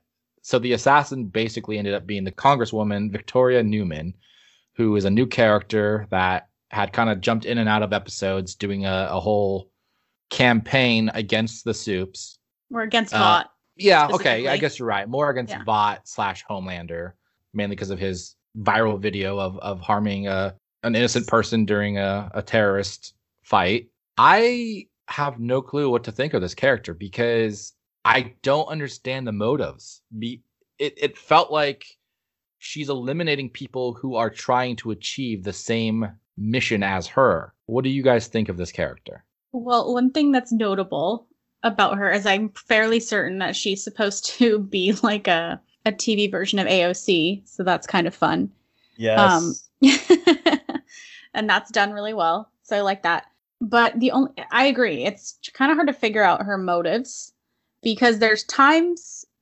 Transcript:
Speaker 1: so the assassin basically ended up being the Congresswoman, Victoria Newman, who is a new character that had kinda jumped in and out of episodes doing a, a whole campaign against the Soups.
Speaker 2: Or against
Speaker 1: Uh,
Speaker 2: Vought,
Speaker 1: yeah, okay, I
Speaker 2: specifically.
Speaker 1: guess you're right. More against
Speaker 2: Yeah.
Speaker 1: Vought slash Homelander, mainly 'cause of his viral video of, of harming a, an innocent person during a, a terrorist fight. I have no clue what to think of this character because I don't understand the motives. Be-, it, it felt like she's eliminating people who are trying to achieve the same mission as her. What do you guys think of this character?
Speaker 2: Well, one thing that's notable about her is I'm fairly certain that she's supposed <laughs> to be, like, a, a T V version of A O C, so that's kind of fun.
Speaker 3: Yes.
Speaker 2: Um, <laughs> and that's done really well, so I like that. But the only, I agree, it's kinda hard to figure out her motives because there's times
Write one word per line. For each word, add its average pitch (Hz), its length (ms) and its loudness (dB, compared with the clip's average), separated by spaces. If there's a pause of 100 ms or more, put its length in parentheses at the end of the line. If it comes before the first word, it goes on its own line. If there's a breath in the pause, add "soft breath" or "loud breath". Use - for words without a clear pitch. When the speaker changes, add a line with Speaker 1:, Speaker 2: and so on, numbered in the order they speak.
(420)
Speaker 1:
so - 180 0
the 123 140 -2
assassin 135 520 2
basically 107 520 -4
ended 101 160 -4
up 98 120 -6
being 101 180 -6
the 95 80 -6
Congresswoman, 107 800 0
Victoria 127 500 2
Newman, 92 520 -2 (600 soft breath)
who 107 200 2
is 98 80 2
a 98 60 2
new 113 180 2
character 107 840 2
that 92 360 0 (220)
had 101 240 -4
kinda 113 240 2
jumped 110 280 -2
in 117 120 -2
and 110 120 0
out 107 140 2
of 98 100 -2
episodes 95 600 -4
doing 98 300 -6
a, 95 260 -2
a 92 80 -4
whole 98 500 -2 (600)
campaign 120 840 2
against 110 520 -2
the 117 80 -2
Soups. 95 640 -6 (360)
Speaker 2:
Or 233 80 -4
against 226 320 -2
Speaker 1:
Uh, 220 60 0
Speaker 2:
Vought, 175 300 4 (260)
Speaker 1:
yeah, 185 320 6
okay, - 40 -4
I 196 60 2
Speaker 2:
specifically. 135 420 0
Speaker 1:
guess 143 200 -2
you're 120 80 -6
right. 101 220 -2
More 143 200 -2
against 127 220 -4
Speaker 2:
Yeah. 101 120 -10
Speaker 1:
Vought 104 440 0
slash 98 420 -6
Homelander, 87 640 -10 (400)
mainly 101 220 -4
'cause 95 140 -8
of 92 100 -6
his 92 360 -8 (220)
viral 107 420 0
video 98 400 -4
of, 95 200 -6
of 98 220 -8
harming 101 460 -2
a, 95 280 -4 (280)
an 117 120 -2
innocent 117 320 0
person 110 380 2
during 104 320 0
a, 98 360 -4
a 107 80 -6
terrorist 101 720 0 (300)
fight. 104 460 0 (280)
I 226 720 4 (200)
have 143 320 -6
no 123 220 -2
clue 143 280 -2
what 120 160 0
to 117 60 -10
think 139 220 -4
of 113 80 0
this 90 140 -6
character 131 380 0
because 110 800 -2 (320)
I 117 360 0
don't 147 260 0
understand 135 600 -8
the 110 40 -6
motives. 107 720 -4 (160)
Be-, 117 260 -10 (360)
it, 139 180 -4
it 147 200 -4
felt - 340 4
like 147 340 -2 (720)
she's 147 300 -10
eliminating 139 600 -4
people 127 440 -8
who 127 220 -8
are 113 140 0
trying 123 480 -2
to 113 140 -8
achieve 110 520 -8
the 98 100 -6
same 113 540 -2 (300)
mission 107 460 -2
as 95 240 -2
her. 113 460 2 (120)
What 120 180 -2
do 135 60 -2
you 135 140 -2
guys 123 240 4
think 110 220 -2
of 90 80 -6
this 87 140 -8
character? - 520 -8 (280)
Speaker 2:
Well, 240 420 0
one 254 180 2
thing 285 200 2
that's 247 200 0
notable 196 760 -2 (360)
about 202 340 2
her 196 140 0
is 196 140 0
I'm 208 240 2
fairly 220 500 2
certain 196 400 -2
that 190 160 -4
she's 196 280 -4
supposed 202 420 -4
<laughs> - 120 -8
to 220 220 4
be, 196 340 0 (100)
like, 208 240 0
a, 170 340 0 (240)
a 214 60 0
T 214 240 -2
V 208 120 2
version 190 320 -2
of 190 80 0
A 180 180 4
O 180 80 2
C, 185 520 0
so - 180 -8
that's 180 240 0
kind 175 200 0
of 180 80 -8
fun. 175 360 0 (460)
Speaker 3:
Yes. 165 720 2 (120)
Speaker 2:
Um, 269 100 10
<laughs> - 1400 0
and 214 160 -2
that's 202 220 0
done 208 200 2
really 208 220 -6
well, 185 360 0 (140)
so 208 140 -2
I 202 40 2
like 196 220 0
that. 170 220 0 (360)
But 233 380 2
the 247 120 4
only, 269 200 2 (200)
I 240 140 4
agree, 220 400 0
it's - 340 -10 (140)
kinda 269 220 2
hard 311 120 2
to 262 60 2
figure 214 300 0
out 175 200 4
her 196 140 -4
motives 180 760 -2 (480)
because 226 380 2
there's 220 260 2
times 320 800 2 (160)